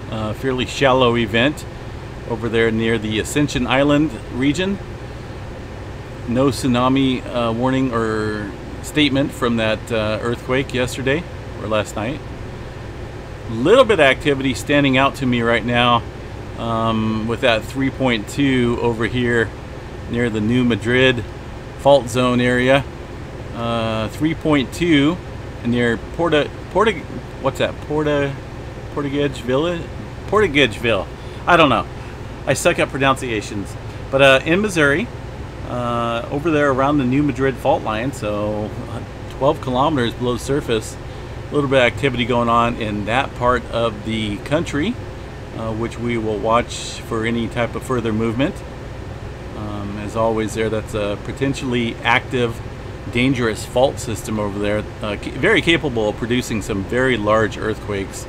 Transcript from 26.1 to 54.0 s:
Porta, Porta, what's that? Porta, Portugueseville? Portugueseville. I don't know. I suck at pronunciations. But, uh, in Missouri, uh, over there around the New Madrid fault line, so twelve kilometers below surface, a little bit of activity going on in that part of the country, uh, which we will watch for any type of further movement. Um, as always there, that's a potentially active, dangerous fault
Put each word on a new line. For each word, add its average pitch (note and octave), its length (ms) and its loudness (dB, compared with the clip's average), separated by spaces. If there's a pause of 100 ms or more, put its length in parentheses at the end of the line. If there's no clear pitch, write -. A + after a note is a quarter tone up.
Porta, D3+ 320 2 (220)
Porta, G#3 200 4 (480)
what's C3 180 -2
that? G2+ 160 0 (140)
Porta, D3 420 0 (640)
Portugueseville? C#3+ 880 0 (440)
Portugueseville. C3 800 4 (400)
I F3+ 100 6
don't D#3 140 8
know. G#2 160 2 (600)
I D3+ 60 2
suck E3+ 260 2
at D3+ 120 0
pronunciations. A#2+ 840 -2 (360)
But, C3+ 100 4
uh, C3+ 240 8
in E3+ 160 4
Missouri, F3 480 4 (640)
uh, A#2 600 -2
over D3 200 -2
there D3 200 4
around C3+ 280 4
the C3+ 60 4
New C3 180 4
Madrid C3+ 340 2
fault C#3 260 2
line, A2+ 300 -2
so G#2 580 -2 (680)
twelve C#3+ 240 2
kilometers C3 500 2
below A#2+ 240 -2
surface, B2+ 580 -2 (560)
a - 40 -4
little C#3+ 160 2
bit C3+ 80 4
of B2+ 60 8
activity A#2+ 420 2
going A#2+ 240 2
on A#2 260 4
in G#2 300 -4
that A#2+ 300 0
part B2 340 2
of A2 340 -2
the A2 340 -2
country, D#3+ 560 -2 (640)
uh, A2+ 160 -4
which A#2 260 -4
we A#2 200 -2
will G#2+ 200 -2
watch A2 680 0
for A2+ 160 -2
any A#2 240 0
type A#2 260 -2
of A#2 80 -6
further A#2 300 0
movement. A2+ 420 0 (1000)
Um, G#2 420 -6
as G#2 180 -6
always A2+ 380 2
there, A2 140 0
that's G#2+ 260 -4
a G#2 300 -2
potentially B2 800 -2
active, A#2+ 580 0 (520)
dangerous A#2+ 520 2
fault B2+ 360 2